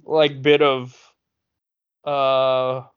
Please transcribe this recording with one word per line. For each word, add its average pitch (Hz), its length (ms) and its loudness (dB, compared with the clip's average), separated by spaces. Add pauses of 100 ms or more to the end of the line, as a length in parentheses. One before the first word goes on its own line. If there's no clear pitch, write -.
like, 147 360 0
bit 147 200 4
of, 131 360 -2 (1080)
uh, 131 800 -2 (120)